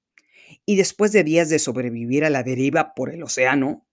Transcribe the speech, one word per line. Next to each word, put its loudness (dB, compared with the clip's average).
Y 2
después 2
de 6
días 2
de 2
sobrevivir -2
a 0
la -2
deriva -2
por -6
el -14
océano, -2